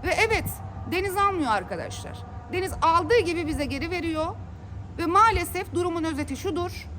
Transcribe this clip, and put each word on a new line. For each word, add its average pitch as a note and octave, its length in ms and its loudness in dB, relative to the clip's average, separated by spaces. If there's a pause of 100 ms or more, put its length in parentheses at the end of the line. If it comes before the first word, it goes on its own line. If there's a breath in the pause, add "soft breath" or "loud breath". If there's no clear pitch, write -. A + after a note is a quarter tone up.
Ve E4+ 100 2 (120)
evet, G#4+ 240 0 (420)
deniz F#4 240 0
almıyor F#4+ 340 2
arkadaşlar. F3+ 680 -4 (340)
Deniz F#4 200 0 (100)
aldığı E4+ 380 6
gibi E4+ 260 0
bize D4 180 0
geri C#4 260 -2
veriyor. E4 360 -2 (720 loud breath)
Ve E4+ 80 0
maalesef F#4 680 4
durumun E4+ 300 0
özeti C#4+ 320 -2
şudur. F4 520 -4 (100)